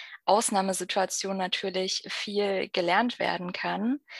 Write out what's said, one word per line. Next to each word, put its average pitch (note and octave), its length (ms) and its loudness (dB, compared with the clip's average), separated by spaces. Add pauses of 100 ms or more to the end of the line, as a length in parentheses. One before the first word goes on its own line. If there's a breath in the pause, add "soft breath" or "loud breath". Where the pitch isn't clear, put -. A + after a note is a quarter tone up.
(260 loud breath)
Ausnahmesituation F#3+ 1080 2
natürlich F#3 720 -2
viel G3+ 600 -2
gelernt F#3+ 480 2
werden F3+ 360 -2
kann. G#3+ 460 0 (200 loud breath)